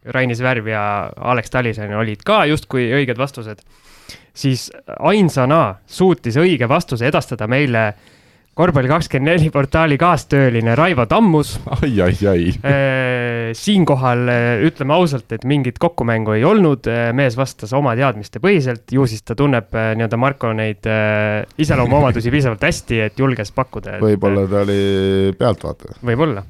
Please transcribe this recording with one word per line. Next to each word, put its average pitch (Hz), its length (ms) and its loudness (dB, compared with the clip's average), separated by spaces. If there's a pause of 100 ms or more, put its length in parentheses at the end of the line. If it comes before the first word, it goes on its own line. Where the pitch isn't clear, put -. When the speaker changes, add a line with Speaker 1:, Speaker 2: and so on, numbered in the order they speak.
Speaker 1:
Rainis 123 380 -2
Värv 123 240 -2
ja 107 160 -4 (400)
Alex 120 320 -2
Talisainen 104 420 -4
olid 107 300 -4
ka 208 200 2
justkui 139 440 -2
õiged 123 320 -2
vastused. 113 400 -10 (680)
Siis - 420 -4 (240)
ainsana 147 880 0
suutis 165 540 0
õige 156 300 2
vastuse 123 380 -2
edastada 127 420 -2
meile 117 440 0 (680)
Korvpalli 147 340 2
kakskümmend 151 380 0
neli 165 180 4
portaali 147 500 2
kaastööline 127 760 2
Raivo 147 320 2
Tammus. 165 460 2 (160)
Speaker 2:
Ai, 135 320 -2
ai, 90 240 4
ai. 90 320 2
Speaker 1:
Äh, 127 960 -2
siinkohal, 131 760 2
äh, 120 380 2
ütleme 147 280 0
ausalt, 156 380 0
et 113 160 -8
mingit 131 320 0
kokkumängu 117 560 0
ei 110 80 2
olnud. 165 420 4
Äh, 117 280 -2
mees 127 260 0
vastas 113 340 -6
oma 135 220 0
teadmiste 113 480 -4
põhiselt, 143 460 0
ju 135 180 2
siis 110 160 -6
ta 110 160 -8
tunneb, 135 320 0
äh, 110 240 -2
nii-öelda 113 240 -2
Marko 127 340 -2
neid, 107 300 -4
äh, 107 640 -2 (120)
iseloomuomadusi 127 720 2
Speaker 3:
<laughs> 135 40 0
Speaker 1:
piisavalt 131 320 0
hästi, 127 320 -2
et 107 240 -2
julges 117 320 -2
pakkuda, - 400 -6
et 98 80 -2
Speaker 3:
Võib-olla 101 420 2
ta 101 200 0
oli 98 680 2
pealtvaataja. - 720 -4
Speaker 1:
Võib-olla. 120 460 -2